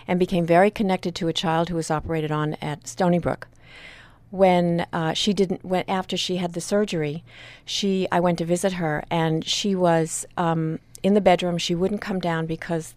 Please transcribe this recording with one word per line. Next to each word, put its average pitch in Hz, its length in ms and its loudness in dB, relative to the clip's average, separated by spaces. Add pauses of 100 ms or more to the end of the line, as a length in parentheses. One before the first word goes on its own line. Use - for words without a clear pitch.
and 180 100 2
became 175 260 2
very 175 280 6
connected 185 420 -2
to 170 140 -4
a 160 40 0
child 165 360 0
who 175 80 -4
was 160 120 -4
operated 156 440 -2
on 151 220 -2
at 151 340 -8
Stony 175 320 2
Brook. - 260 -4 (840)
When, 175 600 4
uh, 165 200 0
she - 200 0
didn't, 185 320 0
when, 180 220 -2
after 185 300 -4
she 180 220 -4
had 175 160 -4
the 170 60 -6
surgery, 170 600 -2 (420)
she, 190 460 0
I 175 80 2
went 175 200 2
to 170 60 -4
visit 175 280 0
her, 160 360 -2
and 160 380 0
she 196 300 -2
was, 165 500 2 (100)
um, 165 440 -2 (240)
in 196 100 4
the 208 60 4
bedroom. 175 380 2
She 170 180 -2
wouldn't 196 240 -2
come 190 180 -6
down 165 280 -2
because 160 500 -6